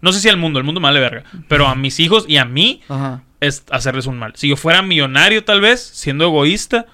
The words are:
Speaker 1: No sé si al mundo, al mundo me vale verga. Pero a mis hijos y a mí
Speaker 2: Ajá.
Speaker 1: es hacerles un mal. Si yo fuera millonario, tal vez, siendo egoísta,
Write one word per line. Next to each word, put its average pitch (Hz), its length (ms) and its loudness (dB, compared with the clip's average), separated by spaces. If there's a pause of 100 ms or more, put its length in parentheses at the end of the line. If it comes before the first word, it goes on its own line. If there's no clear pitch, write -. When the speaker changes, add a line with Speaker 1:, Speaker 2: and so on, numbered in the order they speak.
Speaker 1:
No 180 100 2
sé 196 80 -2
si 214 80 2
al 208 80 4
mundo, 160 220 -2
al 131 60 -2
mundo 160 160 -6
me 170 80 -2
vale 143 120 4
verga. - 240 -2 (240)
Pero 143 180 2
a 131 80 0
mis 135 260 -4
hijos 180 280 2
y 151 80 0
a 135 80 2
mí 143 440 -2
Speaker 2:
Ajá. 135 340 -8 (180)
Speaker 1:
es 143 300 -2
hacerles 127 360 -4
un 127 120 -8
mal. 110 180 -12
Si 143 120 -2
yo 139 80 2
fuera 165 260 4
millonario, 175 640 2
tal 208 160 2
vez, 233 200 2
siendo 143 440 -4
egoísta, 175 680 0